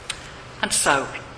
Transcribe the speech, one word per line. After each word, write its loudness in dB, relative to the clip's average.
And 0
so, 6